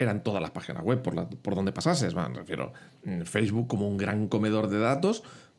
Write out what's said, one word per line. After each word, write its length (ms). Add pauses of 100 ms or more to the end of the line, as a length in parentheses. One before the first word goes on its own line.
eran 220
todas 200
las 80
páginas 340
web 180
por 120
la, 140
por 260
donde 180
pasases. 420
Bueno, 160
me 100
refiero, 320 (320)
mm, 180
Facebook 460
como 200
un 80
gran 320
comedor 400
de 120
datos, 420 (360)